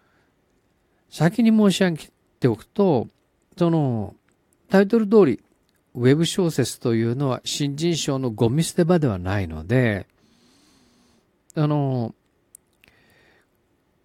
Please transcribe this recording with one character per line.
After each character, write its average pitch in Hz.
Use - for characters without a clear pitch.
先 170
に 226
申 214
し 180
上 180
げ 156
て -
お 110
く -
と、 170
そ 175
の、 127
タ 190
イ 202
ト 233
ル 220
通 202
り、 117
ウ 120
ェ 139
ブ 165
小 170
説 -
と 117
い 113
う 117
の 139
は 120
新 143
人 165
賞 135
の 131
ゴ 113
ミ 147
捨 -
て 175
場 170
で 147
は 101
な 92
い 92
の 78
で、 117
あ 156
の、 135